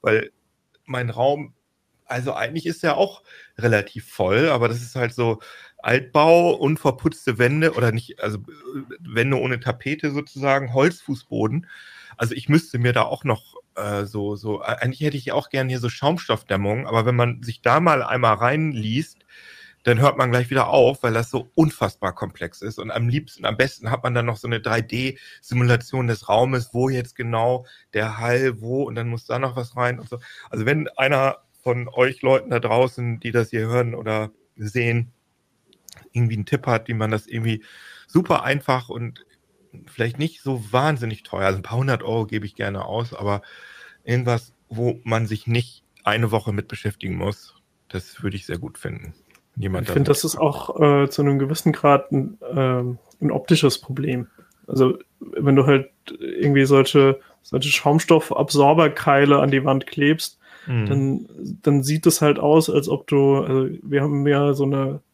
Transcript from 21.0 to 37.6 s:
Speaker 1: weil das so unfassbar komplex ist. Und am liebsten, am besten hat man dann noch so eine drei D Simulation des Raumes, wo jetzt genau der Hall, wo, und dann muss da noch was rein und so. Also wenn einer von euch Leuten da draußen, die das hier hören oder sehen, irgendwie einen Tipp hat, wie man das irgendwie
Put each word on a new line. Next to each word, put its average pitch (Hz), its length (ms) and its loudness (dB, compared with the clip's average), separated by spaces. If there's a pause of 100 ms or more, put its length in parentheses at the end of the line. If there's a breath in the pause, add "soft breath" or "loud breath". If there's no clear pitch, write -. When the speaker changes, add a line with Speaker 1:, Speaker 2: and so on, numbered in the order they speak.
Speaker 1:
weil 117 100 2
das 117 160 -2
so - 240 -6
unfassbar 107 640 0
komplex - 480 -10
ist. 110 160 -10
Und 95 100 -12
am 117 180 -2
liebsten, - 380 -4
am 107 100 -2
besten 123 360 -2
hat 127 120 -4
man 123 120 -2
dann 120 100 0
noch 117 120 -4
so 120 100 -10
eine 117 120 -2
drei 113 220 -2
D 127 380 -6 (220 loud breath)
Simulation 123 680 0
des 113 200 -4
Raumes, 120 460 0
wo 127 160 0
jetzt 123 260 -6
genau 120 500 -2 (280 soft breath)
der 107 240 -4
Hall, 120 440 0
wo, 127 220 -4
und 113 120 -8
dann 117 140 -4
muss 117 180 -10
da 120 100 -4
noch 131 180 -4
was 123 220 -8
rein 123 220 -2
und - 100 -18
so. 123 80 -10 (320 loud breath)
Also 110 160 -4
wenn 147 220 0 (100)
einer 135 400 2 (240)
von 120 260 -2
euch 127 360 0
Leuten 131 260 4
da 120 100 0
draußen, 120 600 0
die 117 120 -8
das 113 200 0
hier 110 160 -2
hören 120 260 0
oder 107 380 -4 (240)
sehen, 117 560 -2 (1000)
irgendwie 117 240 0
einen 104 100 -6
Tipp 139 220 -4
hat, 113 200 0
wie 117 60 -6
man 110 180 -2
das 107 160 -4
irgendwie 113 360 -6 (440 loud breath)